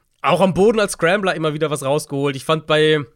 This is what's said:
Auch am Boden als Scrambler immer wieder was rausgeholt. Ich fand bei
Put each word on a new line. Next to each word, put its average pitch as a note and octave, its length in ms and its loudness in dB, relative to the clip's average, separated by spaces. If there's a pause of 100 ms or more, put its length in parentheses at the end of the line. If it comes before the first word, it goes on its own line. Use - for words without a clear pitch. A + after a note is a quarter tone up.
(220)
Auch D#3 180 2
am F#3+ 140 2
Boden G#3 260 2
als G3+ 120 -2
Scrambler F#3 420 0
immer D#3+ 180 -2
wieder D3+ 180 -4
was C#3+ 140 -6
rausgeholt. C#3+ 500 -2
Ich C3 120 -10
fand D#3+ 200 -2
bei D#3 340 2 (160)